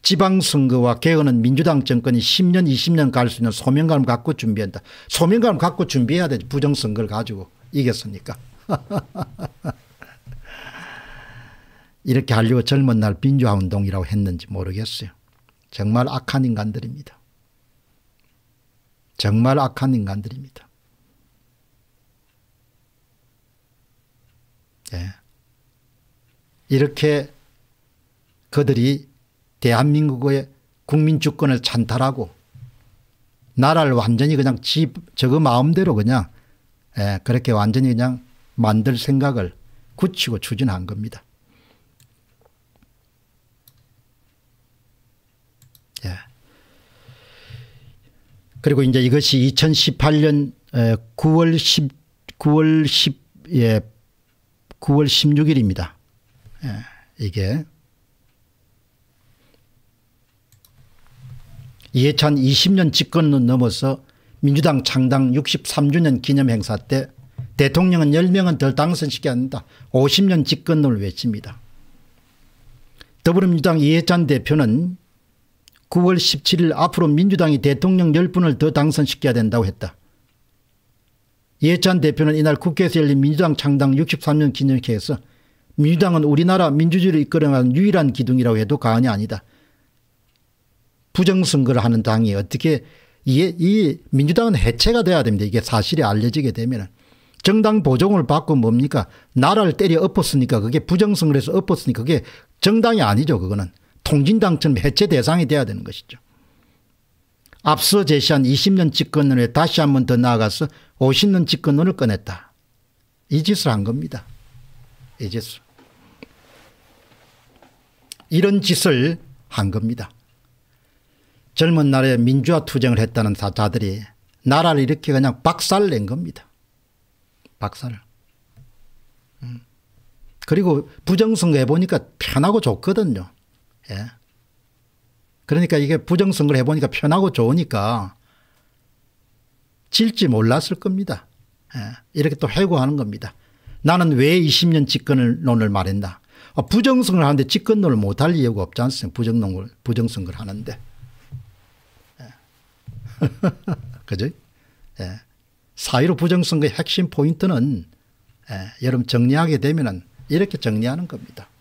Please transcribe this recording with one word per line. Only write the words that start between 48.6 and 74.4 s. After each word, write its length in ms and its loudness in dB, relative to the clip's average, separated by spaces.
그리고 200 2
이제 200 4
이것이 440 2
이천십팔 760 2
년, 320 2
에, 220 2
구월 440 2
십, 300 0
구월 500 2
십, 340 -2
예, 280 2
구월 280 2
십육 420 2
일입니다. 480 0
예, 60 -8
이게 480 -4
이해찬 440 2
이십 360 2
년 180 2
집권론 540 0
넘어서 560 0
민주당 440 2
창당 520 2
육십삼 560 -2
주년 300 2
기념 280 2
행사 280 -2
때 300 -4
대통령은 560 2
열 160 2
명은 300 2
덜 160 0
당선시켜야 580 -2
한다. 320 -6
오십 340 2
년 200 2
집권론을 560 0
외칩니다. 580 -6
더불어민주당 560 2
이해찬 480 2
대표는 720 0